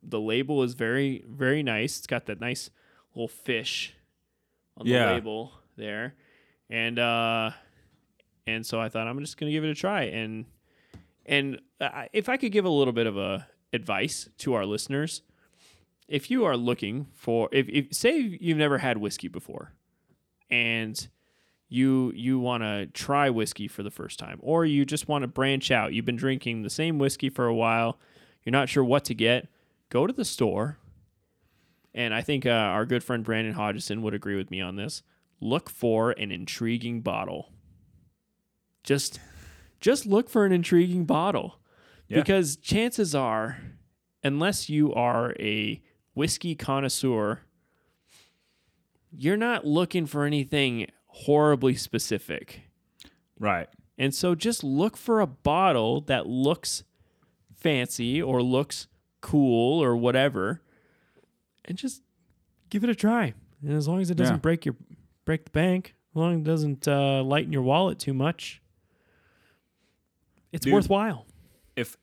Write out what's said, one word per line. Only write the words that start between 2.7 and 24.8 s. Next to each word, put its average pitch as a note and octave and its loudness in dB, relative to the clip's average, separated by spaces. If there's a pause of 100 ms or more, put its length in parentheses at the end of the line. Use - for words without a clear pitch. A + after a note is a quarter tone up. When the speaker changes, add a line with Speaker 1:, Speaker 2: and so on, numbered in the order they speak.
Speaker 1:
little A#2 -6
fish - -6 (840)
on - -10
the B2 4
Speaker 2:
Yeah. A#2 4
Speaker 1:
label A2 -6 (240)
there. A2 -10 (520)
And, A#2 -2
uh, A#2 0 (920)
and A2+ -4
so A2+ -4
I A2 -4
thought, A2+ -6
"I'm B2+ -8
just D3 -12
gonna D3+ -4
give D#3 -2
it D#3 -2
a D3+ -4
try." F#3 -2
And, A2 -8 (800)
and, C#3 -2 (200)
uh, C#3+ -6
if G#3+ -2
I B3+ 0
could B3 -4
give G3+ 2
a F#3 2
little C#3 4
bit A#2 0
of G2+ -4
a G2 -4 (240)
advice G#2+ -4 (100)
to C3 -2
our G#2 0
listeners, C3+ -4 (840)
if D3 -4
you B3 2
are D3 2
looking A#2+ -4
for, A#2 -2
if, C3+ 2
if, C#3 -2
say C4 2 (240)
you've E3 0
never C#3+ 2
had B2 0
whiskey G2+ -6
before - -14 (760)
and A2+ -2 (600)
you, C3 2
you B2+ 0
wanna A2+ -2
try C#3+ 0
whiskey A2 -2
for - -10
the G2+ -10
first - -12
time, - -14
or E3 0
you C#3+ 4